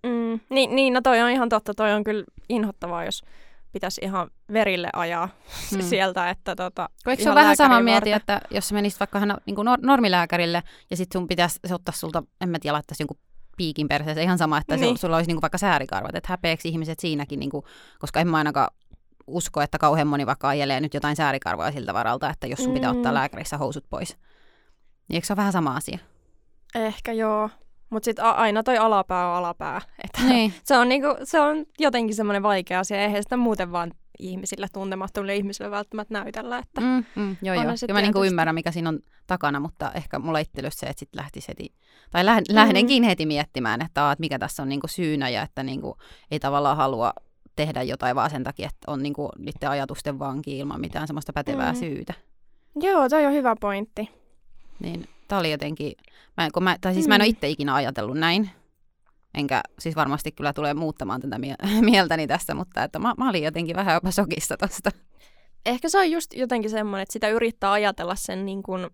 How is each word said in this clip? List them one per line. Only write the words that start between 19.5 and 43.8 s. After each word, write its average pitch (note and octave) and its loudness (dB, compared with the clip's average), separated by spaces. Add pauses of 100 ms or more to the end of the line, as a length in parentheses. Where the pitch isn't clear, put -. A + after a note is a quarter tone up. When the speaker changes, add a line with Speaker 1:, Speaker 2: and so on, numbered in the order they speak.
Speaker 2:
että D3 -2
kauhean D3+ 4
moni C#3+ 0
vaikka C#3 0
ajelee C#3 0
nyt D3+ -4
jotain D3 -2
säärikarvoja C3+ 0
siltä A#2 -6
varalta, A#2+ 0
että - -8
jos - -6
sun B3+ -2
pitää B3+ 0
Speaker 1:
Mm. B3 0
Speaker 2:
ottaa A#3+ 0
lääkärissä C#3+ -4
housut C#3+ -6
pois. - -8 (920)
Niin - -6
eikö E3+ -2
se G#3 -2
ole G3 0
vähän G3+ 2
sama D#3 2
asia? - -8 (760)
Speaker 1:
Ehkä A3 -4
joo. G#3+ 0 (400)
Mut A3 -6
sit A3+ -2
a-, A3+ 4
aina A3 2
toi B3 4
alapää F#3+ 2
on F3 0
alapää. E3+ -4 (240)
Että - -4
Speaker 2:
Niin. A3+ 4
Speaker 1:
<laughs> - -20
se C4+ 6
on A#3+ 6
niinku, C#4 2 (160)
se D#4 2
on D4+ 2 (140)
jotenkin A#3+ 2
semmonen G3+ 0
vaikea F#3 2
asia. F#3+ -2
Eihän G#3 2
sitä B3 -2
muuten G#3+ 2
vaan F3 -2 (260)
ihmisille, F#3+ -6
tuntemattomille G3 -4
ihmisille G3+ -4
välttämättä G#3 -8
näytellä, A3 -6
että - -8
Speaker 2:
Mm, B3+ 2 (120)
mm, G3 -4
joo, F#3+ -2
Speaker 1:
onhan A#3 2
Speaker 2:
joo. A#3 -2
Speaker 1:
se A#3+ -6
Speaker 2:
Ja G3 0
mä G#3 4
niinku G3+ 4
Speaker 1:
tietysti. F#3+ 4
Speaker 2:
ymmärrän, E3 2
mikä E3+ -2
siinä E3 -2
on D#3 -2 (280)
takana, C#3+ -2
mutta D3+ -8
ehkä C#3 -6
mulla D#3 -2
itsellä C#3+ -6
se, - -10
että C#3 -8
sit - -14
lähtisi - -12
heti, - -12 (360)
tai F3 2
läh-, A3 6
Speaker 1:
Mm. G3+ 0
Speaker 2:
lähdenkin A3 6
heti F3+ 4
miettimään, C#3 -2